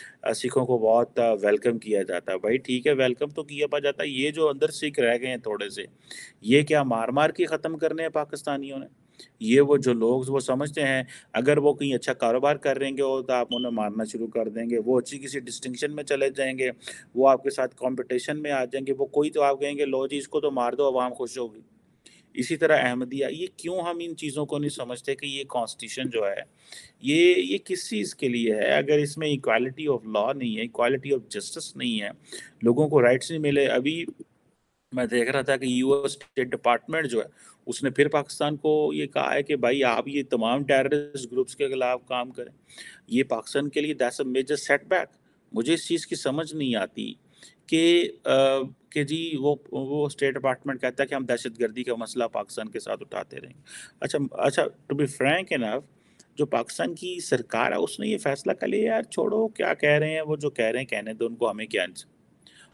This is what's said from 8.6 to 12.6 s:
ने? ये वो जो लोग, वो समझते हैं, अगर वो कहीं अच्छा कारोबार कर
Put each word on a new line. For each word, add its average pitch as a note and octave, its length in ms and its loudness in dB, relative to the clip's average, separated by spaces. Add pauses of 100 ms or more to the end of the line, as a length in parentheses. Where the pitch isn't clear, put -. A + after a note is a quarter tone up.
ने? C3+ 60 -12 (560)
ये A#2 180 6
वो C#3+ 180 6
जो B2 160 2
लोग, B2 360 2
वो C3+ 100 0
समझते D3 420 -2
हैं, C3 260 0 (280)
अगर C3+ 240 4
वो C#3+ 140 6
कहीं C#3 200 -2
अच्छा B2+ 200 -2
कारोबार B2+ 440 2
कर C3+ 200 0